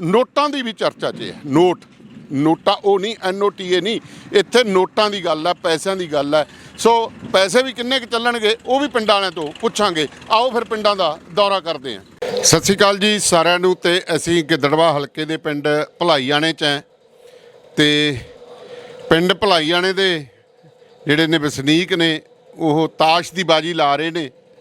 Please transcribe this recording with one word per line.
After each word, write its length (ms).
ਨੋਟਾਂ 460
ਦੀ 140
ਵੀ 100
ਚਰਚਾ 400
'ਚ 80
ਹੈ। 260
ਨੋਟ, 380
ਨੋਟਾਂ 520
ਉਹ 160
ਨਹੀਂ, 220
ਐਨ 200
ਓ 60
ਟੀ 240
ਏ 80
ਨਹੀਂ, 200
ਇੱਥੇ 320
ਨੋਟਾਂ 460
ਦੀ 140
ਗੱਲ 220
ਹੈ, 80
ਪੈਸਿਆਂ 420
ਦੀ 160
ਗੱਲ 220
ਹੈ। 120
ਸੋ 340
ਪੈਸੇ 300
ਵੀ 100
ਕਿੰਨੇ 280
ਕੁ 60
ਚੱਲਣਗੇ, 500
ਉਹ 140
ਵੀ 80
ਪਿੰਡਾਂ 260
ਵਾਲਿਆਂ 180
ਤੋਂ 280
ਪੁੱਛਾਂਗੇ। 480
ਆਓ 200
ਫਿਰ 140
ਪਿੰਡਾਂ 320
ਦਾ 220
ਦੌਰਾ 280
ਕਰਦੇ 360
ਹਾਂ। 80
ਸਤਿ 160
ਸ਼੍ਰੀ 160
ਅਕਾਲ 220
ਜੀ 200
ਸਾਰਿਆਂ 400
ਨੂੰ। 180
ਤੇ 260
ਅਸੀਂ 280
ਗਿੱਦੜਵਾ 520
ਹਲਕੇ 280
ਦੇ 120
ਪਿੰਡ 320
ਭਲਾਈਆਣੇ 540
'ਚ 100
ਹੈ 220
ਤੇ 420
ਪਿੰਡ 220
ਭਲਾਈਆਣੇ 600
ਦੇ 340
ਜਿਹੜੇ 200
ਨੇ 120
ਵਸਨੀਕ 540
ਨੇ, 280
ਉਹ 340
ਤਾਸ਼ 340
ਦੀ 100
ਬਾਜੀ 320
ਲਾ 220
ਰਹੇ 140
ਨੇ 200